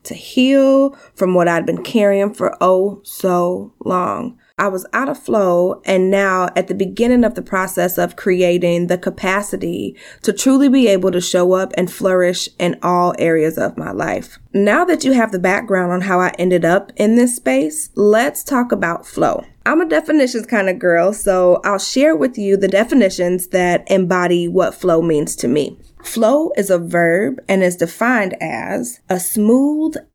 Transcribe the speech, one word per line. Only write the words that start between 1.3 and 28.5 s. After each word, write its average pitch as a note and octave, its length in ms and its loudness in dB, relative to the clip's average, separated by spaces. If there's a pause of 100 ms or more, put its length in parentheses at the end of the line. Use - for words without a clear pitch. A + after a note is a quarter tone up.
what - 160 2
I'd E3 160 0
been - 180 -4
carrying G3+ 500 0
for - 280 -4
oh F#3 420 0
so F3+ 720 -4 (100)
long. F3+ 560 -6 (180)
I G3+ 100 -2
was F#3+ 240 -6
out B3+ 160 -2
of C#4+ 140 -8
flow, F#3 640 0
and F#3 240 2
now F#3+ 460 0
at F3 120 -2
the F3+ 60 -6
beginning A#3 500 0
of G#3+ 120 0
the F#3 60 -8
process F#3 560 -4
of F3 200 -4
creating F3 680 0
the F#3 100 0
capacity F#3+ 1000 -6 (280)
to G#3+ 100 0
truly C4+ 340 4
be B3+ 200 4
able F#3+ 240 2
to F#3+ 100 -2
show F3+ 320 2
up F#3+ 240 -2
and F3+ 140 -2
flourish F3+ 580 0 (100)
in F3 220 -2
all F3+ 380 0
areas D#3+ 380 0
of - 200 -4
my D3 140 -8
life. - 460 -6 (160)
Now D4+ 320 2
that F4 200 -2
you C4 80 2
have A3+ 180 2
the F#3+ 80 -6
background F#3 540 -2
on F#3 80 -2
how F#3 180 0
I F3+ 200 0
ended F3+ 260 2
up F#3 320 0
in G#3+ 180 2
this B3 220 2
space, C#4 580 -2
let's A3 480 2
talk A#3+ 300 -2
about F3 320 -4
flow. - 400 -2 (200)
I'm D#4 140 2
a D#4+ 80 0
definitions D4 580 0
kind G3 240 0
of F#3 100 -4
girl, F3 340 2
so F#3 500 2
I'll G3 160 0
share D4+ 360 2
with C4+ 220 -2
you G3 200 0
the F#3+ 100 0
definitions F#3+ 840 2
that F3+ 400 0
embody F3+ 600 0
what F3+ 260 0
flow E3 260 0
means D3+ 360 -2
to D3+ 100 -4
me. D3+ 300 -2 (260)
Flow C4 540 0
is F#3+ 120 -2
a F3+ 80 4
verb F3 720 0
and F#3+ 160 2
is F3+ 140 0
defined G#3 640 -2
as D3 580 -8 (100)